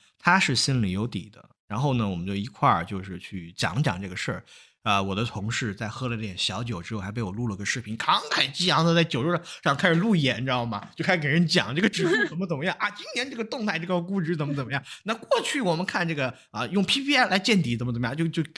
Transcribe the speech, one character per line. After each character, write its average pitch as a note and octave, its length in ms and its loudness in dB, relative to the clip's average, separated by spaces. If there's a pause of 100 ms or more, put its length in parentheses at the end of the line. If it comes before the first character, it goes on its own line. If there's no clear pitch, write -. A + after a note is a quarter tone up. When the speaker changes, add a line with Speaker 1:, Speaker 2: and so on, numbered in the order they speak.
(180)
Speaker 1:
他 F3+ 220 4
是 C#3 160 2
心 B2+ 260 2
里 G2 80 2
有 G2+ 160 0
底 G2+ 220 -6
的。 - 220 -20 (160)
然 G#2 120 -6
后 C#3 160 0
呢， A2+ 140 2
我 F#2+ 80 -2
们 E2+ 100 -4
就 G2 80 -4
一 G2+ 120 -2
块 - 220 0
儿 F2+ 160 4
就 F#2+ 180 -6
是 F#2 160 -10
去 E2+ 340 -12
讲 G2 300 -2
讲 G2 180 0
这 G2+ 80 -8
个 F2+ 80 -10
事 - 160 -4
儿。 F2 120 -10 (380)
啊， G2+ 180 2
我 G2 140 -2
的 G#2 120 0
同 G#2 260 -4
事 G#2+ 220 -2
在 A2 120 -6
喝 A#2+ 220 -6
了 A#2 80 -4
点 G#2+ 200 -8
小 G#2 280 -2
酒 G#2+ 180 -4
之 A2+ 120 -8
后， G#2+ 80 -4
还 G2 100 -6
被 A#2+ 100 -4
我 F#2+ 80 -4
录 A#2 180 -2
了 G2+ 60 -2
个 G2 120 -6
视 A#2+ 160 -2
频， A2 160 -8
慷 F#3 200 4 (120)
慨 C3+ 200 0
激 F3 200 -2
昂 D3+ 120 4
地 E3 120 4
在 E3+ 100 6
酒 C#3 180 -2
桌 E3+ 160 0 (240)
上 C#3+ 140 2
开 F3+ 140 4
始 E3 40 6
路 G3 220 4
演， B2+ 240 2
你 B2+ 60 -4
知 C3+ 40 0
道 B2 140 0
吗？ G#2+ 320 -4
就 D#3+ 80 -4
开 F#3+ 100 4
始 E3 80 2
给 D3 60 0
人 E3 180 4
讲 E3+ 300 2
这 F3 60 0
个 G#3+ 60 6
指 F4 200 0
数 G4+ 200 4
怎 - 80 -10
么 F#3 100 -4
怎 E3 100 -2
么 C3+ 80 -4
样， F3+ 120 0
Speaker 2:
<laughs> - 40 -8
Speaker 1:
啊， A3 120 0
今 - 120 -14 (100)
年 - 160 -4
这 B3 60 -10
个 A3+ 80 -4
动 A3+ 220 -4
态， E3+ 120 0
这 E3 80 -6
个 F3+ 140 2
估 F#3 220 -2
值 E3 120 0
怎 D3+ 140 -2
么 C#3+ 60 -2
怎 C#3 100 -2
么 A2+ 80 -8
样， C#3+ 100 -2 (220)
那 A3 100 -2
过 A3 140 -10 (140)
去 - 180 -2
我 F3 160 2
们 F3 80 0
看 F3+ 240 0
这 E3 60 -2
个， C3 200 0 (160)
啊， A2+ 180 -4
用 G3 140 2
P C#4 200 0
P C#4+ 120 2
I B3+ 120 6
来 F#3+ 120 2
见 G3 240 4
底 A#2 140 0
怎 A#2+ 100 -2
么 B2 60 0
怎 A#2 80 -2
么 B2 80 0
样， C3 80 -6
就， E3 100 2
就 E3 160 0 (160)